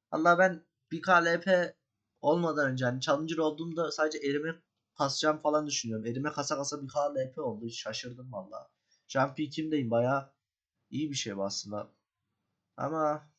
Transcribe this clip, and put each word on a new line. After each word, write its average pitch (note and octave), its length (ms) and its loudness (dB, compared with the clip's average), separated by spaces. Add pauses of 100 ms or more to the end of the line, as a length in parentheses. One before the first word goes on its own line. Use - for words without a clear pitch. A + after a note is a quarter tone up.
(140)
Vallahi E3+ 260 6
ben F#3 260 4 (260)
bir E3 100 -6
K E3+ 240 6
L E3+ 160 2
P F3+ 340 4 (460)
olmadan D3+ 500 4
önce, B2+ 140 0
hani B2+ 160 0
challenger D#3 360 0
olduğumda D#3+ 540 0
sadece D#3 260 0
erime D3 380 -2 (380)
kasacağım D3+ 460 0
falan D3+ 280 2
düşünüyorum. A2+ 380 -4
Erime C3 260 -2
kasa D3 240 -4
kasa C#3 260 -6
bir C3+ 60 -10
K C#3+ 280 -2
L C3 180 -4
P D#3 80 -10
oldu. A2+ 240 -6
Hiç A2+ 160 -10
şaşırdım B2 500 -10
vallahi. G2 360 -12 (400)
Şu C3+ 140 0
an C3+ 140 0
peak'imdeyim. D3+ 560 -2
Bayağı C3 420 2 (560)
iyi D3 200 -4
bir C#3 60 -6
şey G#2 220 -6
bu G2 80 -2
aslında. G#2 460 -8 (840)
Ama D3+ 600 -2